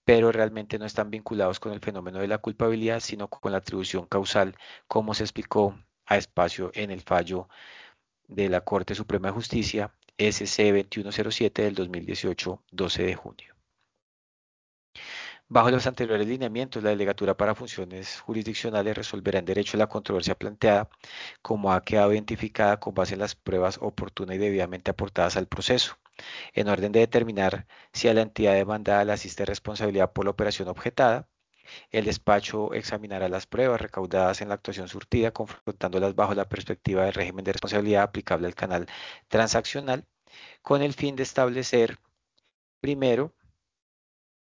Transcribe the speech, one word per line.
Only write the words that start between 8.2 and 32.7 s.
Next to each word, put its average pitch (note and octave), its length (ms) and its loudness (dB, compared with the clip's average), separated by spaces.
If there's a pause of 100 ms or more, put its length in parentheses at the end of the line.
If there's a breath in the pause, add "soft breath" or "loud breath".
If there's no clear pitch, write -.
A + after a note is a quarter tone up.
de G2+ 200 -2
la F2+ 140 2
Corte G2 340 -4
Suprema G2+ 320 -2
de G2 60 -2
Justicia, G#2+ 600 -4 (240)
S G#2 300 0
C G#2 240 4
veintiuno G2+ 400 0
cero G#2+ 200 -2
siete A2 320 0
del G2+ 120 0
dos F#2 140 -4
mil F2 160 -8
dieciocho, F#2 640 -4
doce F2+ 320 -2
de F#2 120 0
junio. - 380 -18 (1900 loud breath)
Bajo A#2+ 220 8
los B2+ 160 4
anteriores A2 400 0
lineamientos, B2 560 -4
la G#2+ 80 2
Delegatura G2+ 480 2
para G#2 160 2
Funciones F#2+ 680 -10
Jurisdiccionales G#2+ 760 -2
resolverá G2+ 400 -2
en F2+ 80 0
derecho G2+ 320 0
la G#2+ 80 6
controversia G2+ 480 -2
planteada, G#2 560 2 (540 loud breath)
como G2+ 280 0
ha F#2 120 2
quedado G#2 300 4
identificada G#2+ 640 0
con F#2+ 160 -8
base F#2 180 0
en F#2+ 60 -6
las G#2 160 -4
pruebas F#2 440 0
oportunas G2 580 -6
y - 20 -2
debidamente F#2+ 500 0
aportadas F#2 480 0
al F#2 100 0
proceso, - 520 -2 (540 loud breath)
en G#2 140 0
orden G2+ 240 0
de A2+ 100 6
determinar G2+ 640 2 (260 loud breath)
si - 140 0
a A2+ 80 6
la A2+ 60 6
entidad G#2 340 2
demandada G2+ 500 2
le G#2 80 0
asiste G2+ 320 -6
responsabilidad G2+ 680 0
por G2 120 -2
la G2 60 2
operación G#2 360 -2
objetada. B2 640 0 (640 loud breath)
El G#2+ 140 0
despacho G#2 680 0